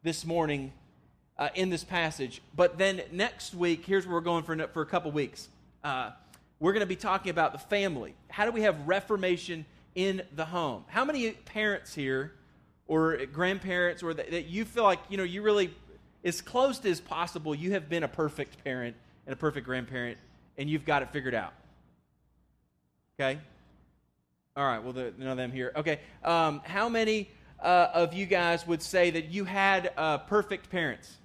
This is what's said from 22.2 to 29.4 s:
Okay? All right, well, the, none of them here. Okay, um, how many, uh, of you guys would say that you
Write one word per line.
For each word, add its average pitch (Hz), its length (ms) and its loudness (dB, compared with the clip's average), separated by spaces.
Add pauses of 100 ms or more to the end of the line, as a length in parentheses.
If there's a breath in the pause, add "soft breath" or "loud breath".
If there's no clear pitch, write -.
Okay? 139 220 0 (1160)
All 139 100 0
right, 113 160 0
well, 127 100 -8
the, 123 240 -6
none 131 120 -6
of 131 100 -2
them 123 140 -4
here. 127 240 -4
Okay, 151 240 0 (220 loud breath)
um, 160 420 2
how 202 260 -2
many, 220 400 0 (320 loud breath)
uh, 175 320 8
of 170 180 4
you 190 140 -2
guys 170 400 2
would 170 160 0
say 175 280 4
that 160 200 -4
you 196 140 -4